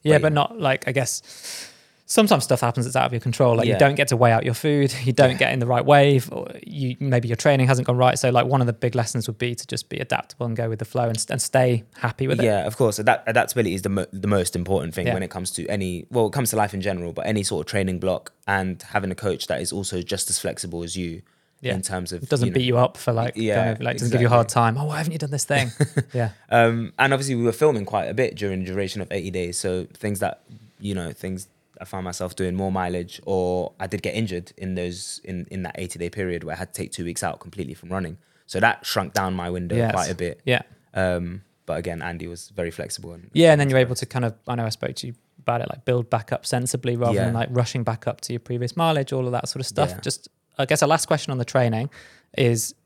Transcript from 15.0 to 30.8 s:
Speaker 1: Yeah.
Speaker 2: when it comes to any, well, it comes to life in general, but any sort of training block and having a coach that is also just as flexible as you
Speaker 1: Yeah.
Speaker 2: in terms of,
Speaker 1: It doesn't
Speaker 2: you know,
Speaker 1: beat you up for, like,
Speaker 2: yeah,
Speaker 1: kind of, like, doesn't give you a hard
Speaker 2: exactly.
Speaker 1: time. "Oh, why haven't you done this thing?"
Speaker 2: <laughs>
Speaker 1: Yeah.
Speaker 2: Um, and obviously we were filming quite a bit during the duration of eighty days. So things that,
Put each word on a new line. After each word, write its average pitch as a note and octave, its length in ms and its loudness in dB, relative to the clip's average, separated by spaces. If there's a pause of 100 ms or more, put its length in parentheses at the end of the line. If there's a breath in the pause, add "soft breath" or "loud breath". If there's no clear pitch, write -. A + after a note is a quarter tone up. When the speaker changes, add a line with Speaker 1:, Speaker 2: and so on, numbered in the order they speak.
Speaker 1:
Yeah. A#2+ 60 0
Speaker 2:
when F#2+ 100 -2
it F2+ 80 -8
comes F#2 200 -8
to E2 160 -8
any, F#2 440 -4
well, A#2 160 4
it - 60 -4
comes C3 180 0
to A2 60 -2
life G#2 160 2
in G2 80 -4
general, F2 320 -4
but E2+ 120 -8
any G#2+ 160 0
sort E2+ 240 -2
of - 60 -10
training F#2 280 0
block F#2 340 -4 (140)
and F#2 360 -2
having G2 260 -4
a F2+ 60 -4
coach F#2 320 -4
that C#2+ 140 -4
is E2+ 100 -4
also F#2 300 -4
just - 280 -4
as - 80 -2
flexible E2+ 460 -6
as E2+ 140 -8
you F2 240 -6 (400)
Speaker 1:
Yeah. B2 120 -4
Speaker 2:
in F#2+ 80 -2
terms F#2 300 -6
of, F2+ 100 -8
Speaker 1:
It C3+ 80 -12
doesn't B2 180 2
Speaker 2:
you - 40 0
know, F2 40 -4
Speaker 1:
beat B2+ 100 2
you B2 120 4
up B2+ 200 2
for, - 160 -2
like, A#2 240 -2
Speaker 2:
yeah, G#2+ 180 0
Speaker 1:
kind A2 220 2
of, A#2+ 40 -8
like, A#2+ 160 -2
doesn't A#2 140 0
give B2 100 4
you A#2+ 60 4
a - 20 4
hard A#2 180 6
Speaker 2:
exactly. A#2 260 4
Speaker 1:
time. B2+ 40 -2
"Oh, C#3+ 120 -2
why D3+ 80 -4
haven't D#3+ 160 -2
you D#3+ 60 -4
done D3 120 -4
this C#3+ 140 -2
thing?" C3+ 260 0 (220)
Speaker 2:
<laughs> - 200 -2
Speaker 1:
Yeah. A#2 160 0 (200 soft breath)
Speaker 2:
Um, A#2 500 6
and C3+ 140 4
obviously C3+ 220 0
we A#2 80 0
were A#2 100 4
filming B2+ 320 2
quite G2 220 -2
a E2 60 -6
bit B2 220 0
during F#2+ 240 -4
the F#2 120 -4
duration G2 300 -4
of F2+ 100 -6
eighty F#2 200 -6
days. F2+ 260 -6
So F#2 360 -4
things G#2 260 -4
that, G2 220 -4 (400)